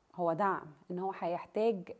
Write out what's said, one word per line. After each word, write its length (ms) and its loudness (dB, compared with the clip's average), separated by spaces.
هو 180 2
دعم 340 2
إن 80 -4
هو 220 -2
هيحتاج 800 0